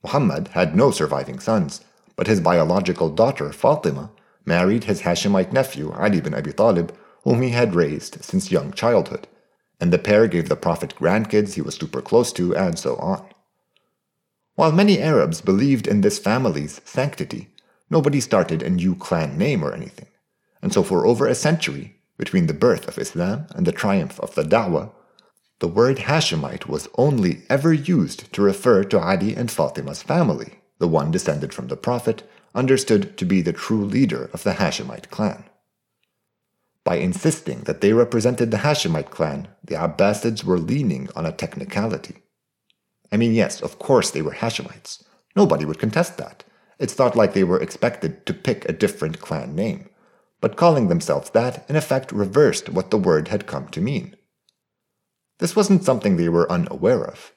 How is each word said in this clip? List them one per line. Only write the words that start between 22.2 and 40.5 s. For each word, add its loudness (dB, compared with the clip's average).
the -2
birth 2
of -12
Islam -4
and -2
the 0
triumph -2
of -10
the -2
Da'wah, 0
the -2
word 2
Hashemite -2
was -6
only 0
ever 2
used -2
to -4
refer 4
to 2
Ali 0
and -4
Fatima's -4
family, -2
the 0
one 2
descended -2
from -12
the -8
Prophet, -2
understood 2
to -4
be 4
the -2
true -2
leader 0
of -12
the -2
Hashemite -4
clan. -4
By 0
insisting -2
that -4
they 4
represented 2
the 0
Hashemite 0
clan, -4
the -8
Abbasids 0
were 0